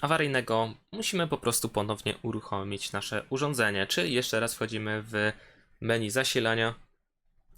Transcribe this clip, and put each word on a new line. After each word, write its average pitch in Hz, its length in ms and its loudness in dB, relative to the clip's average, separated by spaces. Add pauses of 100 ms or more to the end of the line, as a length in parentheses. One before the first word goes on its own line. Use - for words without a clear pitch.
awaryjnego, 127 720 2 (180)
musimy 190 360 -2
po 147 100 0
prostu 117 320 0
ponownie 104 520 -2
uruchomić 101 720 -4
nasze 101 380 -4
urządzenie, 120 580 2
czyli 170 260 0
jeszcze 117 260 2
raz 113 160 0
wchodzimy 107 520 -2
w 107 240 2 (500)
menu 113 280 2
zasilania 113 680 2 (840)